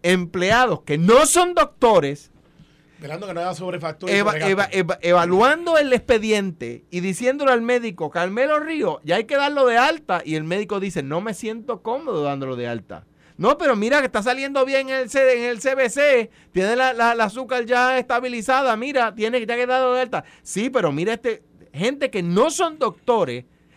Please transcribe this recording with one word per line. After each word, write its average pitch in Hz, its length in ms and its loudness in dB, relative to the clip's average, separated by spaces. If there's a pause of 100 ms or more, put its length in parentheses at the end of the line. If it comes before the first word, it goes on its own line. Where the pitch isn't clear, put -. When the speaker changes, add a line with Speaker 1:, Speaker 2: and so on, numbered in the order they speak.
Speaker 1:
empleados 185 760 2
que 151 160 -2
no 233 280 6
son 349 280 2
doctores 208 800 2 (680)
Speaker 2:
Velando 160 260 -12
que 180 80 -10
no 170 60 -6
haya 180 140 -4
sobrefactura 175 580 -6
y 196 40 2
Speaker 1:
eva-, 202 160 2
Speaker 2:
sobregasto. 160 200 -2
Speaker 1:
eva-, 190 200 0
eva-, 185 280 -2
evaluando 220 760 4
el 285 140 2
expediente 202 960 -2
y 175 100 -6
diciéndole 254 520 0
al 233 100 2
médico, 233 480 -2
"Carmelo 233 480 0
Río, 294 460 -4
ya 160 120 0
hay 220 100 -2
que 285 100 -2
darlo 285 280 2
de 233 120 4
alta", 254 480 0
y 156 100 -6
el 156 80 -4
médico 190 380 -4
dice, 180 240 -6
"No 151 160 -4
me 214 140 -6
siento 220 480 -8
cómodo 226 420 -4
dándolo 135 320 -4
de 120 100 -6
alta". 101 400 -10 (320)
"No, 254 200 2
pero 277 180 2
mira 247 240 2
que 262 60 -2
está 208 180 -4
saliendo 269 400 -2
bien 269 240 -2
en 269 80 -4
el 254 140 -4
C-, 262 280 4
en 240 120 -4
el 226 100 -6
C 262 160 -2
B 262 120 0
C, 269 420 2 (220)
tiene 190 220 0
la, 254 200 2
la, 233 200 2
la 226 100 0
azúcar 240 400 -4
ya 247 340 2
estabilizada, 247 760 0
mira, 240 380 -2
tiene 226 240 -2
que 226 80 -4
ya 233 100 -4
que 247 100 -2
darlo 254 280 2
de 254 80 0
alta". 247 220 -6 (180)
Sí, 220 260 -6
pero 220 220 0
mira, 170 240 -2
este, 226 280 -6 (300)
gente 262 380 -4
que 185 140 -6
no 202 260 2
son 320 300 -4
doctores 175 640 -2 (320)